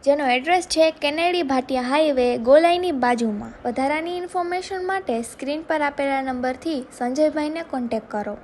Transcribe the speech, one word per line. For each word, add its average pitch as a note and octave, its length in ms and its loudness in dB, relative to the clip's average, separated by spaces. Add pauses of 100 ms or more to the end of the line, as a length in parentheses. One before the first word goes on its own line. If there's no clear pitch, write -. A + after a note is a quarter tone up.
જેનો C#4+ 240 4
એડ્રેસ D4+ 400 2
છે D#4+ 180 4 (160)
કેનેડી E4 420 0
ભાટિયા C4 460 -2
હાઈવે, C#4 380 2 (100)
ગોલાઈની E4+ 540 6
બાજુમાં. A#3 720 0
વધારાની D4 520 -2
ઇન્ફોર્મેશન F4+ 680 -4
માટે F#4+ 360 -2
સ્ક્રીન C#4+ 420 -6
પર D#4 180 -2
આપેલા C#4 400 -2
નંબરથી B3+ 580 -4 (180)
સંજયભાઈને D4+ 680 0
કોન્ટેક્ટ A#3+ 460 -6
કરો. G#3 340 -6